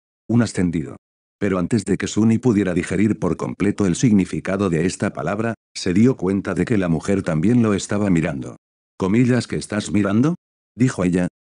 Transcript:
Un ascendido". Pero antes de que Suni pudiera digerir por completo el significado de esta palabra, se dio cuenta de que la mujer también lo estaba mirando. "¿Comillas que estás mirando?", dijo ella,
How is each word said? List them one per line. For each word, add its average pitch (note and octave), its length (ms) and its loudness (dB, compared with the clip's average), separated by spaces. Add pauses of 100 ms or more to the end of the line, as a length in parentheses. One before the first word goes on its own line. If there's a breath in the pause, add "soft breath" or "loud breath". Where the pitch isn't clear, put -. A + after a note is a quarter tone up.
(280)
Un A#2 140 2
ascendido". F2 540 -2 (420)
Pero F#2+ 220 -2
antes G#2 260 0
de F#2+ 120 0
que G2 100 -6
Suni A2 320 2
pudiera G2+ 340 2
digerir F#2 460 0
por E2+ 160 -2
completo F#2+ 500 -2
el E2+ 100 2
significado G2 760 0
de D#2+ 160 0
esta F#2+ 260 -2
palabra, G#2 420 -4 (220)
se F#2 180 -4
dio A#2 240 4
cuenta F#2+ 380 -2
de F2 100 0
que A2 120 0
la F#2 100 0
mujer F#2 360 0
también F#2 380 2
lo G#2+ 120 2
estaba G2+ 360 -2
mirando. C#2+ 480 -2 (400)
"¿Comillas A#2 480 0
que - 120 -8
estás G#2 340 -6
mirando?", G#2 440 2 (400)
dijo A#2 280 0
ella, F2+ 240 0 (180)